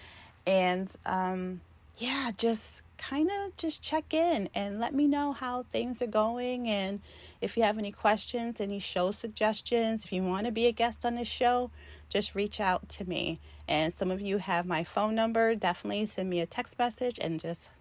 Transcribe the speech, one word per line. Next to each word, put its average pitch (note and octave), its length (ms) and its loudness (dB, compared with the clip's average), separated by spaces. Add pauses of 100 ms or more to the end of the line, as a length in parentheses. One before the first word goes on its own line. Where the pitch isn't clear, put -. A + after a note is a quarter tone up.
(440)
And, F#3 440 4 (160)
um, F#3 560 -2 (360)
yeah, B3+ 400 -2
just A3+ 260 0 (360)
kinda F#4+ 580 0
just - 260 -4
check - 300 -2
in D#4 420 4
and G3+ 260 -4
let A#3+ 140 -2
me C#4+ 120 4
know C#4+ 260 4
how B3 380 -4
things A#3 320 -2
are A#3+ 40 0
going. A#3+ 640 0
And G3+ 320 0 (400)
if G3 160 -4
you A3+ 60 4
have G#3+ 160 4
any G#3 140 -4
questions, A3+ 680 0
any G3+ 200 -2
show F#3 320 0
suggestions, A3 920 0
if - 80 -12
you F#3 120 0
wanna F#3+ 260 0
be A3+ 160 4
a A#3+ 60 6
guest A#3 320 0
on A#3+ 100 2
this A#3+ 140 -4
show, B3 420 2 (380)
just - 260 0
reach G#3 240 -2
out F#3 300 2
to - 160 -8
me. E3 340 -2 (300)
And D#3 260 2
some F#3 160 -2
of F#3+ 100 -2
you G3+ 180 0
have F3 280 0
my E3+ 160 0
phone G#3+ 320 0
number. A3+ 400 4
Definitely G#3 520 -2
send F#3+ 240 -4
me F3 100 0
a E3 60 0
text - 320 -8
message A#3+ 420 0
and D#3+ 180 -2
just E3 300 -8 (120)